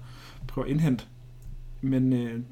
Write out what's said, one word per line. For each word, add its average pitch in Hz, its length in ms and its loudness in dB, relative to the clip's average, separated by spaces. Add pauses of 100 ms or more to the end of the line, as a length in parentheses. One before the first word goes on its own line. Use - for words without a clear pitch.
(480)
prøve - 180 -2
at 127 60 0
indhente. 151 340 4 (760)
Men, 131 320 6
øh, 120 260 0 (120)